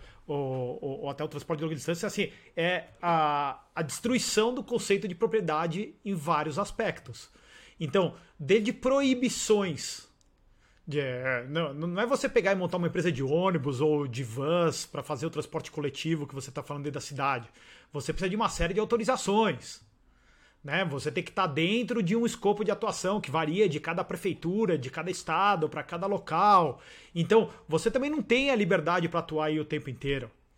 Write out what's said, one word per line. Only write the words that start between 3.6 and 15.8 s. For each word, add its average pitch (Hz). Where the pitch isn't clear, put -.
a 165
destruição 233
do 254
conceito 208
de 175
propriedade 175
em 196
vários 156
aspectos. -
Então, 170
desde 202
proibições 247
de, 147
é, 127
não, 147
não 175
é 240
você 262
pegar 196
e 196
montar 180
uma 175
empresa 170
de 135
ônibus 147
ou 151
de 123
vans 147
pra 143
fazer 147
o -
transporte -
coletivo 147